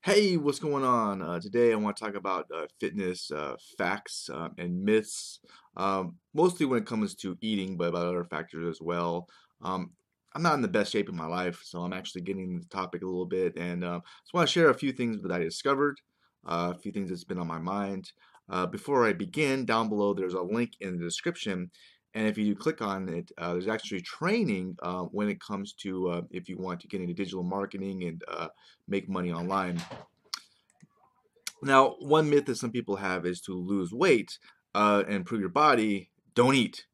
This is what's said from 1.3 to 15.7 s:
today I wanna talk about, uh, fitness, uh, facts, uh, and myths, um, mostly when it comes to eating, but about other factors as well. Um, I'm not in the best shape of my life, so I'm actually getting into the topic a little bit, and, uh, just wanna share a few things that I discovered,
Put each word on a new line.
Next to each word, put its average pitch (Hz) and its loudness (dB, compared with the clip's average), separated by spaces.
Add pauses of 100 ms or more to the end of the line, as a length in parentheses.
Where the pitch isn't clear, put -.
today 117 6
I - 4
wanna 104 0
talk 104 -6
about, 92 -2
uh, 78 -4 (120)
fitness, 90 -4
uh, 76 -4 (200)
facts, 98 -4
uh, 82 -8 (100)
and 87 -4
myths, - 0 (340)
um, 92 -2 (180)
mostly 170 4
when 127 2
it 104 -4
comes 107 -2
to 92 -8
eating, 98 -2
but 85 0
about 87 0
other 90 -2
factors 80 -8
as 82 -6
well. 85 -2 (340)
Um, 92 -6 (420)
I'm 156 -6
not 165 4
in 143 2
the 107 0
best 101 2
shape 104 0
of 98 -8
my 80 -6
life, 87 -4
so 87 -8
I'm 90 -4
actually 90 -8
getting 92 -6
into 87 -6
the - -20
topic 90 -6
a 92 -8
little 92 -4
bit, 90 0
and, 87 -4
uh, 87 -4 (240)
just - -20
wanna 170 4
share 165 6
a 127 6
few 135 -2
things 117 -2
that 90 -2
I 87 0
discovered, 139 0 (460)